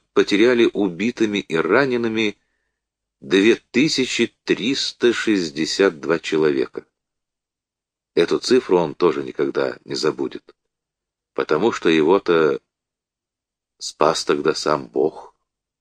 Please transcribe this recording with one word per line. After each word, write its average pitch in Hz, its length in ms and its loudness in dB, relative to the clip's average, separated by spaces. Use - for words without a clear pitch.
потеряли 113 580 4
убитыми 104 640 -2
и - 180 -4
ранеными 110 800 0
две 98 360 4
тысячи 127 600 -2
триста 107 680 -2
шестьдесят 85 880 -2
два 80 180 -2
человека. 73 680 -2
Эту 80 240 2
цифру - 400 2
он 78 160 -2
тоже 71 280 0
никогда 67 640 -4
не - 100 -10
забудет, 67 600 -6
потому 78 360 0
что 90 200 0
его-то 80 720 2
спас - 480 -2
тогда 73 300 0
сам 73 320 -4
Бог. - 480 -4